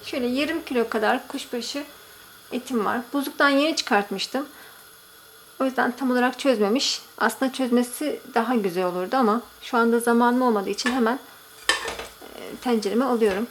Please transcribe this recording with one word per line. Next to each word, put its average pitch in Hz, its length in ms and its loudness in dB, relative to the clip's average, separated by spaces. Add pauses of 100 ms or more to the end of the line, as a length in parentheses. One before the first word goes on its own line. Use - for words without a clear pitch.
şöyle 262 220 -4
yarım 294 380 -2
kilo 233 240 0
kadar 226 400 0
kuşbaşı 262 560 -8 (680)
etim 240 320 -2
var. 208 160 -2 (120)
Buzluktan 285 360 0
yeni 285 280 2
çıkartmıştım. 202 680 -2 (1120)
O 269 40 0
yüzden 247 280 0
tam 254 180 -2
olarak 247 280 2
çözmemiş. 214 640 2 (160)
Aslında 240 340 0
çözmesi 247 680 0 (140)
daha 233 200 2
güzel 185 300 0
olurdu 180 320 -2
ama 233 260 4 (200)
şu - 140 -4
anda 233 240 4
zamanım 240 420 4
olmadığı 208 280 2
için 240 220 -2
hemen, 254 260 2 (1200)
e, - 260 -14
tencereme 220 420 0
alıyorum. 226 460 2